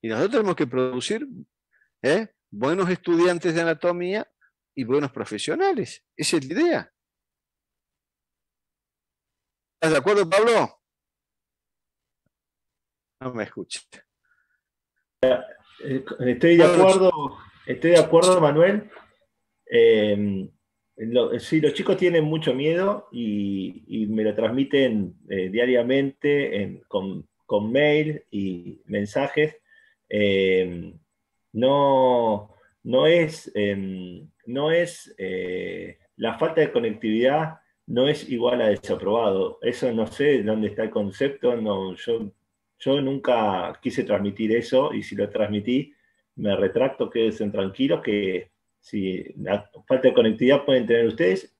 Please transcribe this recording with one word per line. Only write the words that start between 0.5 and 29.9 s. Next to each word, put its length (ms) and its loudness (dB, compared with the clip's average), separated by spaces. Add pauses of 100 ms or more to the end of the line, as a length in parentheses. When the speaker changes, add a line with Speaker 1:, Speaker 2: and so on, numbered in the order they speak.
Speaker 1:
que 100 -2
producir, 600 -4 (760)
¿eh? 260 0 (220)
buenos 400 -2
estudiantes 640 0
de 80 0
anatomía 680 -2 (440)
y 100 -6
buenos 260 0
profesionales. 960 -4 (100)
Esa 220 -2
es 100 -2
la 140 -4
idea. 320 -2 (3000)
¿Estás 120 2
de 60 2
acuerdo, 300 2
Pablo? 500 2 (2500)
No 120 -8
me 120 -6
escucha. 360 -14 (1400)
Speaker 2:
Eh, 800 -4 (160)
estoy 380 4
de 80 10
Speaker 1:
Bueno, 180 6
Speaker 2:
acuerdo, 280 6 (540)
estoy 260 0
de 60 2
acuerdo, 440 6
Manuel. 480 2 (800)
Eh, 800 2 (460)
lo, 440 -2
sí, 220 0
los 100 2
chicos 240 -2
tienen 280 2
mucho 280 -2
miedo 580 -2
y, 760 -6
y 200 -4
me 160 -2
lo 120 0
transmiten, 840 0 (140)
eh, 180 -4
diariamente 1120 0
en, 260 -10
con, 380 -6 (200)
con 260 -2
mail 580 0
y 540 -8
mensajes. 720 -2 (520)